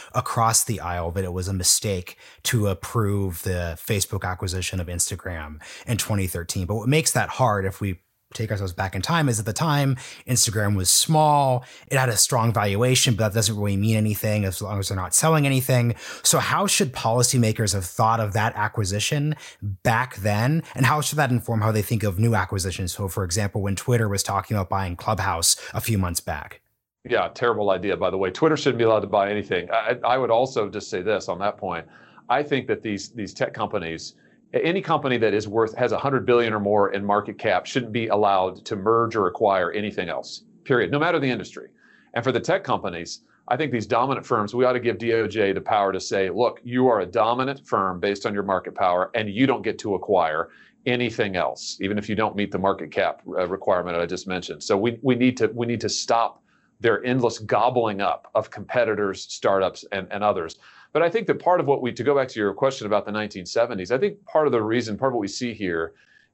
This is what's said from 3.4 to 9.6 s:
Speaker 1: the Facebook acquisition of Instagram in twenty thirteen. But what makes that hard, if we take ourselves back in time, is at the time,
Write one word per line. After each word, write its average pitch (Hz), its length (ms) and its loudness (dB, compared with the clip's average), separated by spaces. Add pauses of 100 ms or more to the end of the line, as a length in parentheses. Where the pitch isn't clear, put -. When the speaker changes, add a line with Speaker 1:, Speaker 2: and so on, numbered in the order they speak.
Speaker 1:
the 87 360 -4
Facebook - 460 -2
acquisition 92 560 -4
of 82 60 -6
Instagram 85 760 -8 (260)
in 120 80 0
twenty 98 320 0
thirteen. 90 380 -6
But 107 100 -2
what 113 140 -2
makes 156 240 2
that 107 160 0
hard, 104 340 2
if 95 160 -4
we 95 220 -4 (340)
take 110 160 -4
ourselves 95 220 -4
back 95 200 -4
in 95 80 -4
time, 160 260 2
is 110 120 2
at 98 80 -4
the 110 40 -2
time, 143 440 2 (320)